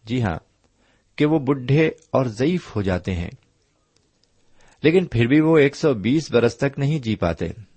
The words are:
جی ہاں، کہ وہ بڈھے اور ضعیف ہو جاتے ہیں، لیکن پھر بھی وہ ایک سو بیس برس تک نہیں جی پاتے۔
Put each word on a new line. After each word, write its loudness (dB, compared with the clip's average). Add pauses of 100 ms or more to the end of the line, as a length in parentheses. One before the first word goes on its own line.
جی -2
ہاں، -2 (760)
کہ 2
وہ 2
بڈھے 0 (200)
اور 0
ضعیف -4
ہو -2
جاتے -2
ہیں، -6 (1500)
لیکن 4
پھر 0
بھی 4
وہ 4
ایک 4
سو 0
بیس -2
برس 2
تک -4
نہیں -2
جی -4
پاتے۔ -4 (280)